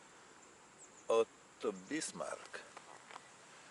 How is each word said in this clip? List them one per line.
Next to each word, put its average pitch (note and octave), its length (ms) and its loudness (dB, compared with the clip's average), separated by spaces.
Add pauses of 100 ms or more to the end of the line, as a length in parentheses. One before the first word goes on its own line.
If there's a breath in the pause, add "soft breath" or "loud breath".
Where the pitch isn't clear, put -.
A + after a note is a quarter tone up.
(1080)
Отто - 680 6 (140)
Бісмарк. E2+ 720 0 (1120 loud breath)